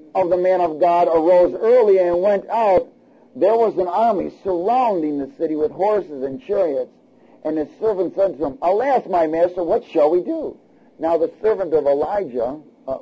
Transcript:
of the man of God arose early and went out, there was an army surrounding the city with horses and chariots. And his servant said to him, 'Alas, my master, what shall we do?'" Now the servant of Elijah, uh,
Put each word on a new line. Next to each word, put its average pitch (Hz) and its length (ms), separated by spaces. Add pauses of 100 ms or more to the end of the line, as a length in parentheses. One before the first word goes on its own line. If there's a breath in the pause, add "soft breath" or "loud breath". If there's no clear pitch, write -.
(140)
of 185 160
the 180 80
man 180 240
of 160 180
God 175 280
arose 170 460
early 220 460
and 175 220
went 202 280
out, 214 380 (480 soft breath)
there 185 200
was 214 220
an 180 100
army 185 440 (120)
surrounding 185 760
the 135 180
city 156 180
with 151 160
horses 143 520
and 135 180
chariots. 160 500 (520 soft breath)
And 156 140
his 147 120 (100)
servant 190 360
said 190 220
to 156 80
him, 135 160
'Alas, 233 460
my 170 200
master, 175 360
what 208 220
shall 151 240
we 175 120
do?'" 262 360 (400 soft breath)
Now 165 200
the 160 120 (120)
servant 190 320
of 147 120
Elijah, 143 720 (300)
uh, 135 140